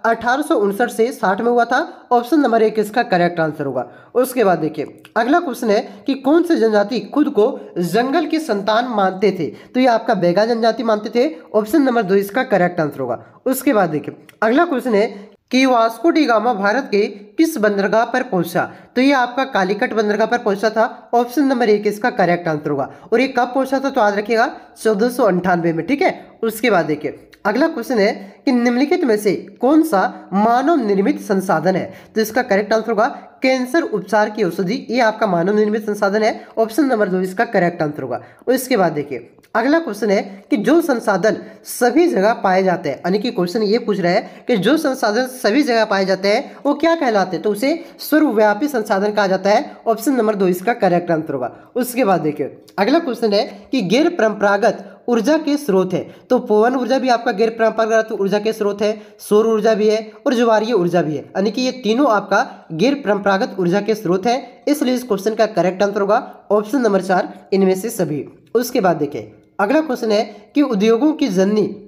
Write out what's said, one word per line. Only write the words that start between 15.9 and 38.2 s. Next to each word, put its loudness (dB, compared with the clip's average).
डी 2
गामा 2
भारत 0
के 2
किस 2
बंदरगाह 2
पर -2
पहुंचा, -2
तो 2
ये 4
आपका 0
कालीकट -2
बंदरगाह 0
पर -2
पहुंचा 0
था। -4
ऑप्शन 0
नंबर 2
एक 2
इसका -2
करेक्ट 0
आंसर -4
होगा। -2
और 2
ये 2
कब -2
पहुंचा 0
था, -2
तो 0
याद 2
रखिएगा 0
चौदह 0
सौ 0
अंठानवे 2
में, -4
ठीक 0
है। 2
उसके -2
बाद 2
देखिए -8
अगला 0
क्वेश्चन -4
है 2
कि 2
निम्नलिखित 2
में 2
से 0
कौन 4
सा -2
मानव 2
निर्मित 0
संसाधन 0
है? -6
तो 0
इसका -2
करेक्ट 0
आंसर 0
होगा 2
कैंसर 0
उपचार 0
की -4
औषधि, -2
ये 0
आपका 0
मानव 0
निर्मित 0
संसाधन -2
है। 0
ऑप्शन 0
नंबर 0
दो 0
इसका -2
करेक्ट 0
आंसर -6
होगा। -6